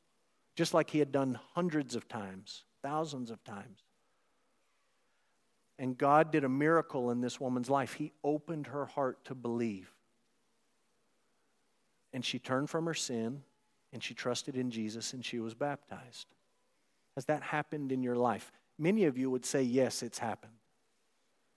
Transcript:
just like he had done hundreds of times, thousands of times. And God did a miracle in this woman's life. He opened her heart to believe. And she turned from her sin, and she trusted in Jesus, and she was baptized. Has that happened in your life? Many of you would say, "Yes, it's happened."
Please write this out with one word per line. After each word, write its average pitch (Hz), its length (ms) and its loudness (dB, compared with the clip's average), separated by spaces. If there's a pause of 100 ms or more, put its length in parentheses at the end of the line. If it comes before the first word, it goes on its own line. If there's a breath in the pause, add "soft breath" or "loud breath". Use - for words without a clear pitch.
(540)
just 165 180 0
like 160 180 6
he 151 100 4
had 139 120 2
done 135 220 2 (180)
hundreds 151 440 0
of - 120 -8
times, 98 560 -10 (160)
thousands 160 500 -4
of 226 140 -12
times. - 380 -14 (2000)
And 127 200 -2
God 151 320 8
did 151 140 2
a 131 40 2
miracle 143 600 2
in 120 100 0
this 123 180 -2
woman's 127 300 -2
life. 135 260 2
He 151 180 -6 (120)
opened 147 440 -2
her 139 180 -6
heart 131 400 -2
to 139 80 -10
believe. 117 560 -4 (2250)
And 127 120 -4
she - 140 -2
turned 131 320 0
from 165 160 0
her 160 80 -2
sin, 123 480 -2 (500)
and 117 100 -12
she 120 120 -8
trusted 127 420 -4
in 127 140 0
Jesus, 110 420 -4
and 127 120 -8
she 120 140 -6
was 113 160 -4
baptized. 135 720 -8 (880)
Has 135 120 -8
that 151 160 0
happened 147 500 -4
in 131 100 0
your 123 140 0
life? 120 360 2 (260 soft breath)
Many 190 260 4
of 131 140 4
you 131 120 2
would 127 140 0
say, 139 180 2
"Yes, 123 400 2
it's 117 160 -8
happened." 110 380 -6 (1000)